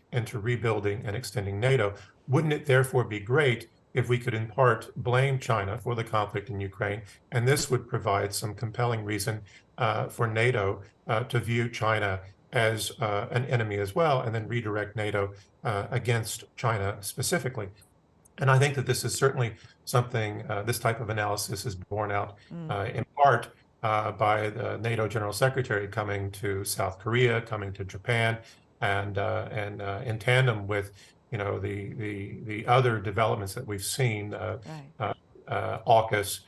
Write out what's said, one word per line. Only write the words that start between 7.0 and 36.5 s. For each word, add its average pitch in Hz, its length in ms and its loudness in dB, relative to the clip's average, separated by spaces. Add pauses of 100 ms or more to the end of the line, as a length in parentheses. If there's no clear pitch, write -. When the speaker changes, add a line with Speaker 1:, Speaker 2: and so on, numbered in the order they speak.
Speaker 1:
And 120 140 2
this 147 240 2
would 123 180 0
provide 101 460 0
some 107 200 -6
compelling 113 500 -2
reason, 104 380 -4 (360)
uh, 110 300 0
for 117 180 -2
nato, 110 560 0 (240)
uh, 110 180 2
to 123 140 0
view 117 300 0
China 107 520 0 (320)
as, 110 480 2
uh, 104 300 -2
an 120 160 0
enemy 110 300 0
as 101 180 -2
well, 151 280 4
and 113 120 -4
then 107 140 -4
redirect 107 480 -4
nato, 101 360 0 (320)
uh, 107 260 -2
against 120 540 -2 (120)
China 110 440 0
specifically. - 680 -4 (680)
And 135 120 4
I 131 80 8
think 139 160 4
that 127 100 -2
this 123 200 0
is 113 100 -4
certainly 131 400 2 (320)
something, 107 640 0
uh, 104 120 -2
this 117 160 -2
type 113 220 0
of 107 80 -6
analysis 104 560 -2
is 107 100 -6
borne 101 380 -4
out, 101 240 -2 (160)
Speaker 2:
Mm. 165 180 -8
Speaker 1:
uh, 101 140 -2 (140)
in 110 60 -2 (120)
part, 131 320 6 (340)
uh, 107 280 2
by 107 400 2
the 104 280 -4
nato 110 280 0
General 104 260 -2
Secretary 120 540 2
coming 101 460 -2
to 98 320 -4
South 95 340 -2
Korea, 117 420 2
coming 101 340 -6
to 98 100 -8
Japan, 113 540 0 (420)
and, 101 360 0
uh, 98 360 -2
and, 104 280 -6
uh, 98 240 -6
in 110 140 -4
tandem 123 480 4
with, 101 240 0 (400)
you 113 80 -4
know, 101 200 0
the, 101 360 -6
the, 101 500 -8
the 107 220 -6
other 123 320 6
developments 104 560 0
that - 120 -10
we've 101 180 -6
seen, 107 500 -2
uh, 104 240 -6 (400)
Speaker 2:
Right. 104 160 -2 (340)
Speaker 1:
uh, - 20 -6
uh, 101 360 -2
aukus 110 600 4